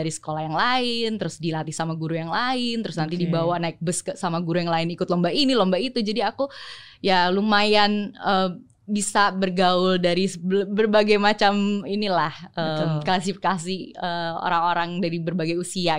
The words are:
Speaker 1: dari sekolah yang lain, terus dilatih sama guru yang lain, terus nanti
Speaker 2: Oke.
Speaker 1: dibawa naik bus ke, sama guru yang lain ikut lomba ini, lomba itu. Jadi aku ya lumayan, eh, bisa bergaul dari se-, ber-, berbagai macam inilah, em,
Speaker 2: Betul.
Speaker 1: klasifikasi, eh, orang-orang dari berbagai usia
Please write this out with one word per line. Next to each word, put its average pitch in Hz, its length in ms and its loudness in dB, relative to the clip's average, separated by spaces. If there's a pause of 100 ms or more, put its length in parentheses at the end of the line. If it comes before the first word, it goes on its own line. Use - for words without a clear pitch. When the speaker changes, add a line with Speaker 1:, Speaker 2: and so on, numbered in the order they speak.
Speaker 1:
dari 160 80 -4
sekolah 156 320 -6
yang 156 120 -4
lain, 233 540 0 (100)
terus 165 160 -6
dilatih 156 400 -4
sama 165 200 -4
guru 160 200 -4
yang 165 160 -6
lain, 240 520 -2
terus 165 120 -8
nanti 165 240 -2
Speaker 2:
Oke. 175 80 0
Speaker 1:
dibawa 170 320 0
naik 165 200 -4
bus 170 240 -4
ke, - 120 -6
sama 170 240 -2
guru 170 240 0
yang 170 80 -2
lain 165 200 0
ikut 170 200 -4
lomba 175 200 2
ini, 269 200 2
lomba 185 240 2
itu. 254 240 -2
Jadi 214 200 -2
aku 226 280 -2 (560)
ya 185 240 4
lumayan, 208 880 2
eh, 190 360 0 (400)
bisa 202 400 2
bergaul 185 720 2
dari 175 240 2
se-, 185 140 -8
ber-, 185 260 0
berbagai 208 480 4
macam 202 400 4 (320)
inilah, 185 460 0 (260)
em, 160 80 0
Speaker 2:
Betul. 156 400 -2
Speaker 1:
klasifikasi, 185 680 -2 (180)
eh, 170 400 -4
orang-orang 175 640 0
dari 170 240 -2
berbagai 165 320 -2
usia 175 440 -2